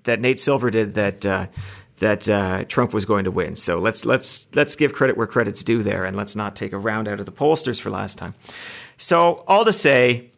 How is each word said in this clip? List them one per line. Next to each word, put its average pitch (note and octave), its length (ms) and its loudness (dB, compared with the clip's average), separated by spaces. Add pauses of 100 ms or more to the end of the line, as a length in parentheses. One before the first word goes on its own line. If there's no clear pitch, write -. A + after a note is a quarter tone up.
that A#2 160 0
Nate B2+ 200 2
Silver B2 300 2
did G#2+ 240 0
that, G2+ 300 -2
uh, F#2+ 220 0 (520)
that, G#2 300 0
uh, G2 360 0
Trump - 280 -2
was G#2 120 -2
going G2+ 200 0
to F#2+ 60 -2
win. E2+ 240 -4
So E2+ 240 0
let's, G#2+ 260 -2
let's, - 520 0
let's D3 180 2
give C#3+ 180 2
credit C3 240 0
where A2+ 120 -2
credit's G2+ 340 -2
due A2+ 220 0
there, F#2+ 200 -2
and F#2+ 120 -6
let's G2+ 180 -2
not G#2 220 -6
take G2 160 -8
a G2 60 -8
round G#2+ 280 -4
out G2+ 140 -6
of G2 60 -8
the F#2 60 -14
pollsters D3 480 0
for A2 100 -8
last G2 280 -6
time. F2+ 160 -12 (640)
So E3+ 500 2
all G3+ 180 6
to A3 80 6
say, B2 640 4